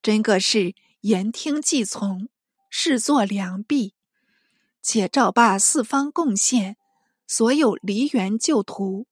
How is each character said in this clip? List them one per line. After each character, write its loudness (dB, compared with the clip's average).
真 2
个 4
是 0
言 0
听 -4
计 0
从， -6
视 0
作 2
良 -4
弼。 -2
且 0
赵 2
罢 4
四 2
方 -2
贡 0
献， -2
所 2
有 2
梨 -2
园 0
旧 2
图 -6